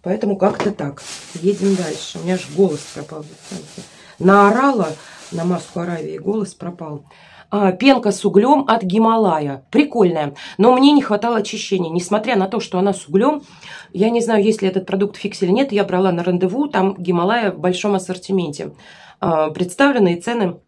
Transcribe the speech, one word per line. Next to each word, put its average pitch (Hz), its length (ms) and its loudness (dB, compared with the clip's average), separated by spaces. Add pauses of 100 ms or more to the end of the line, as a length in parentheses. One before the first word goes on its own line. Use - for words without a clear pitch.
Поэтому 202 340 -2
как-то 202 340 0
так. 143 300 -10 (400)
Едем 196 340 0
дальше. 165 440 -8
У 160 40 -12
меня 185 120 -2
аж 180 200 -10
голос 165 260 2 (120)
пропал, 151 300 -14
девчонки. 160 580 -18 (380)
Наорала 202 720 4 (420)
на 170 140 -6
маску 175 340 -4
Аравии, 160 380 -8
голос 202 360 -6
пропал. 160 520 -14 (440)
А, 202 220 2
пенка 240 400 4
с - 140 -6
углём 262 420 4
от 202 160 2
Гималая. 185 880 0
Прикольная. 180 640 2 (220)
Но 240 160 6
мне 269 180 6
не 285 100 6
хватало 220 360 -2
очищения. 196 520 -4
Несмотря 208 460 -2
на 190 120 0
то, 220 120 -4
что - 200 -6
она 196 140 0
с - 140 -10
углём, 247 360 2 (500)
я 208 160 2
не 233 120 0
знаю, 220 220 2
есть 214 180 2
ли 190 60 0
этот 185 180 -2
продукт 196 300 -2
в - 40 -18
Фиксе 202 260 -6
или 180 80 2
нет, 269 180 0
я 202 140 0
брала 185 260 0
на 170 120 -2
Рандеву, 185 440 0
там 196 300 0
Гималая 180 540 0
в - 80 -14
большом 185 360 -2
ассортименте, 180 800 -6 (480)
а, 156 300 0
представлены, 185 640 2
и 170 60 -10
цены 220 460 -4